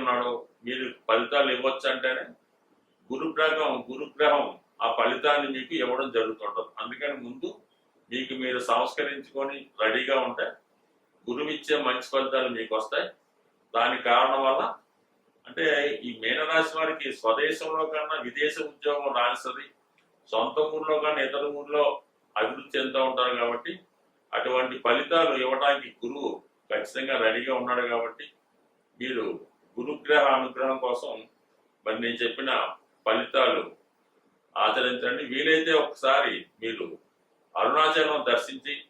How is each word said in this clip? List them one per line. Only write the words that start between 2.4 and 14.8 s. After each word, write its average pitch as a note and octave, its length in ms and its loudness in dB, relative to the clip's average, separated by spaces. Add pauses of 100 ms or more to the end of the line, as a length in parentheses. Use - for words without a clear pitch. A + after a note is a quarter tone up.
గురుగ్రహం, D#3 600 0 (140)
గురుగ్రహం C#3+ 580 2 (380)
ఆ A#2 40 4 (100)
ఫలితాన్ని C3+ 580 2
మీకు C3 180 -8 (100)
ఇవ్వడం B2+ 240 0 (100)
జరుగుతుంటది. A2 520 -2 (120)
అందుకని C3 340 -6 (100)
ముందు B2+ 240 -10 (640)
మీకు C3 220 -6 (100)
మీరు B2+ 160 -2 (100)
సంస్కరించుకొని C#3 880 -2 (240)
రెడీగా B2+ 340 2 (120)
ఉంటే B2 180 -4 (840)
గురువు D3 300 -4
ఇచ్చే D3+ 180 -2 (120)
మంచి B2 260 -2
ఫలితాలు B2+ 440 2
మీకు A2 200 -4
వస్తాయి. A2 300 -2 (680)
దాని B2 220 4 (100)
కారణం C3 400 6
వల్ల C3 160 4 (840)